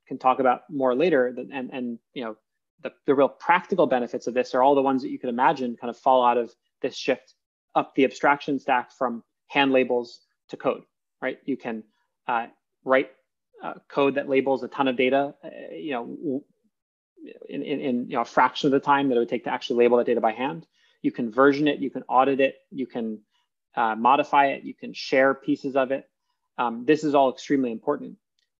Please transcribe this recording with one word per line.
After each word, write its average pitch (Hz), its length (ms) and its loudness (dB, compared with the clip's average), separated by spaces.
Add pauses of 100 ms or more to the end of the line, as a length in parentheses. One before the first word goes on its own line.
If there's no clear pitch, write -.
can 135 80 -10
talk 127 220 2
about 127 320 2
more 131 240 0
later, 135 420 2
the, 127 160 -12
and, 127 220 -8
and, 120 240 -10 (160)
you 127 100 -10
know, 110 120 -10 (460)
the, 127 100 -10 (120)
the 143 100 4
real 135 140 4
practical 175 580 0
benefits 123 420 -2
of 117 60 -6
this 123 200 -2
are 127 80 2
all 143 120 6
the 139 60 4
ones 131 220 0
that 143 80 -8
you 139 80 -10
could 127 120 -6
imagine 127 480 0
kind 120 120 -8
of - 80 -10
fall 131 260 4
out 120 140 4
of 117 120 -4 (300)
this 127 160 -6
shift - 380 -4 (400)
up 151 220 -2
the 135 80 4
abstraction 147 540 0
stack 120 340 -2
from 117 300 -6 (260)
hand 139 240 0
labels 123 480 0 (280)
to - 80 -14
code, - 280 -4 (360)
right? 131 240 -6
You 131 140 -6
can, 113 240 -10 (440)
uh, 120 200 -4 (360)
write, 131 280 0 (520)
uh, - 120 -10 (140)
code 139 260 0
that 139 140 -4
labels 135 340 0
a 120 60 -10
ton 135 200 -2
of 123 80 -2
data, 135 380 0 (100)
uh, - 40 -14 (260)
you 165 180 -10
know, 120 120 -6
w-, 135 400 -8 (1040)
in, 143 140 -10
in, 143 180 -6
in, 127 280 -4
you - 60 -10
know, 120 60 -2
a 117 60 -2
fraction 139 420 2
of 131 40 2
the 135 120 2
time 139 240 2
that 123 80 2
it - 20 4
would 117 100 0
take 123 160 -6
to 135 60 -4
actually 123 280 -4
label 120 180 6
that 117 100 4
data 113 140 0
by 113 100 2
hand. 139 340 -6 (380)
You 143 80 0
can 117 220 -6
version 139 340 4
it, 143 140 -2
you 135 100 -4
can 131 120 -12
audit 131 360 2
it, 135 180 2 (140)
you 131 160 -6
can, 113 340 -8 (540)
uh, 113 220 0
modify 139 520 4
it, 139 160 -4
you 135 100 -12
can - 180 -14
share 135 420 2
pieces 139 400 -6
of 131 160 0
it. 139 180 -6 (500)
Um, 120 280 -4
this 151 160 4
is 147 140 -2
all 135 160 6
extremely 131 400 -2
important. 127 440 -6 (440)